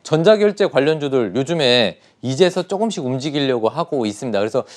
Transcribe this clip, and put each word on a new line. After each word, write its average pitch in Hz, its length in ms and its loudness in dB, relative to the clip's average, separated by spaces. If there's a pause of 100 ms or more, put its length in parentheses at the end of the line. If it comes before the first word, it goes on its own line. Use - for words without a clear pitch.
전자결제 202 640 2
관련주들 135 680 0
요즘에 123 640 2 (240)
이제서 170 400 0
조금씩 196 420 -4
움직이려고 131 640 -2
하고 135 380 -4
있습니다. 104 320 -4
그래서 113 240 -2 (140)